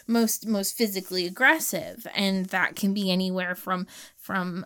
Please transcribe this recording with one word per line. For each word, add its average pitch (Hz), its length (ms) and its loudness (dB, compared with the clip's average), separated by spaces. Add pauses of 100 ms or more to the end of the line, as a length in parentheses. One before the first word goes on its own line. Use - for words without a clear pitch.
most, 226 400 2
most 202 320 0
physically 185 480 0
aggressive. 240 880 0
And 190 320 2
that 185 300 0
can 196 180 2
be 202 160 0
anywhere 185 460 0
from, 185 300 -4 (300)
from, 180 500 -4